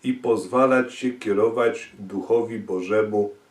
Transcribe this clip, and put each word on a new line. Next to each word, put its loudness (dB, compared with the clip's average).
i 0
pozwalać 2
się -2
kierować 0
Duchowi -2
Bożemu 0